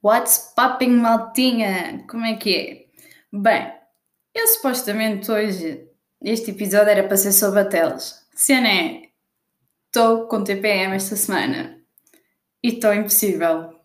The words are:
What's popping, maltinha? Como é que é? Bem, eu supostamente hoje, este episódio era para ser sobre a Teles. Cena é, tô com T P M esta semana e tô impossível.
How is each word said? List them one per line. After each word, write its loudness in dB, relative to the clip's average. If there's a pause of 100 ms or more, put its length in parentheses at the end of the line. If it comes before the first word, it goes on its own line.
What's 2
popping, 2
maltinha? 0
Como -8
é -2
que 0
é? -8 (480)
Bem, 0 (600)
eu 0
supostamente -2
hoje, -4 (320)
este -4
episódio 2
era 2
para 0
ser 0
sobre 2
a 2
Teles. -4 (120)
Cena 2
é, -2 (840)
tô 2
com -2
T -4
P -4
M 0
esta -6
semana -4 (800)
e 0
tô 0
impossível. -2